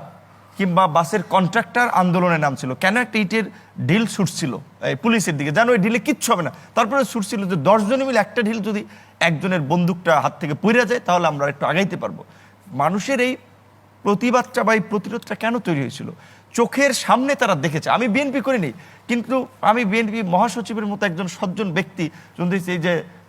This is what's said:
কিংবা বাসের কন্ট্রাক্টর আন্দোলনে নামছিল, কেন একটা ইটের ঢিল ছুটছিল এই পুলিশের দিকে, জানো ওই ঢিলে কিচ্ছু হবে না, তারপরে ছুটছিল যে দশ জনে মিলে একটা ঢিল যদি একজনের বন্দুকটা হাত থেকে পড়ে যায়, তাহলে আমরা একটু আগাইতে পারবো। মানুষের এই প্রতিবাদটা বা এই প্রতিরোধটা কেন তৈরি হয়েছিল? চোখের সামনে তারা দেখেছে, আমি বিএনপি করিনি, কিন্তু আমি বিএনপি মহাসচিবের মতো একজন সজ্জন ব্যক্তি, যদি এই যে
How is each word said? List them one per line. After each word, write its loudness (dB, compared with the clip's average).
কিংবা 2
বাসের 0
কন্ট্রাক্টর 2
আন্দোলনে 2
নামছিল, -2
কেন 0
একটা -2
ইটের 0
ঢিল 2
ছুটছিল -2
এই -2
পুলিশের 0
দিকে, -2
জানো 2
ওই 4
ঢিলে 2
কিচ্ছু -2
হবে 0
না, -6
তারপরে 2
ছুটছিল -4
যে 0
দশ 4
জনে 0
মিলে 2
একটা 0
ঢিল 0
যদি -4
একজনের 0
বন্দুকটা 2
হাত 0
থেকে -4
পড়ে 2
যায়, -2
তাহলে 2
আমরা 0
একটু -4
আগাইতে 0
পারবো। -8
মানুষের -2
এই -2
প্রতিবাদটা 0
বা 4
এই 4
প্রতিরোধটা -6
কেন -2
তৈরি -2
হয়েছিল? -8
চোখের 2
সামনে 2
তারা 2
দেখেছে, -2
আমি 2
বিএনপি 0
করিনি, 0
কিন্তু -2
আমি 2
বিএনপি 0
মহাসচিবের -2
মতো -2
একজন -2
সজ্জন -4
ব্যক্তি, -4
যদি -2
এই -2
যে 0